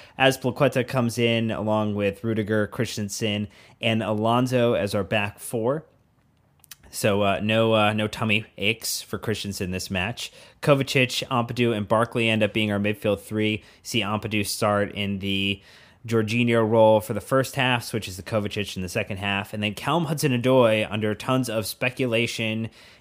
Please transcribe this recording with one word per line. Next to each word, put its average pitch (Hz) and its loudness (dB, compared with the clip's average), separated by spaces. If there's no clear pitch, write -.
as 135 4
Azpilicueta 127 0
comes 120 -2
in 117 2
along 107 0
with 101 0
Rudiger, 107 0
Christensen, 104 -4
and 113 0
Alonso 120 2
as 101 0
our 104 0
back 104 -2
four. 127 -4
So, 104 0
uh, 98 0
no, 110 2
uh, 107 4
no 107 0
tummy 110 0
aches - -2
for - -8
Christensen 101 -6
this 92 -8
match. 98 -4
Kovacic, 135 2
Ampadu, 117 0
and 104 -2
Barkley 113 2
end 110 2
up 104 2
being 107 0
our 101 0
midfield 104 0
three. 107 -2
See - -2
Ampadu 104 -2
start 104 0
in 101 -4
the 98 -2
Jorginho 113 2
role 110 6
for 104 -6
the 101 -4
first 131 -2
half, 127 0
switches 98 -8
to 95 -12
Kovacic 104 -4
in 92 -6
the 90 -6
second 104 -6
half. 101 -4
And 107 -6
then 104 -2
Callum 160 -2
Hudson-Odoi, 127 2
under 107 -2
tons 131 -2
of 107 -4
speculation 113 -2